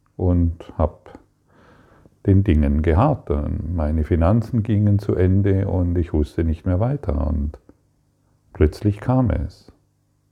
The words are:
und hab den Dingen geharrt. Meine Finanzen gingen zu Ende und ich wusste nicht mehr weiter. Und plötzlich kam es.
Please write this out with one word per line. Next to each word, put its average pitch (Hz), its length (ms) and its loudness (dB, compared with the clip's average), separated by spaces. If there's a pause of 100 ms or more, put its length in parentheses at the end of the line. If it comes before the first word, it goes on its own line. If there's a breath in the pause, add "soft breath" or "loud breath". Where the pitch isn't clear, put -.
(180)
und 87 580 -2
hab - 440 -6 (1080 soft breath)
den 98 180 4
Dingen 76 380 2
geharrt. 87 480 2 (460)
Meine 78 280 0
Finanzen 104 600 0
gingen 104 340 2
zu 101 160 -2
Ende 98 540 2
und 90 320 0
ich 82 140 -4
wusste - 300 -2
nicht 80 220 -4
mehr 90 140 0
weiter. 123 480 -2
Und 76 320 -4 (920)
plötzlich 101 460 -2
kam 127 300 -2
es. - 420 -6 (600)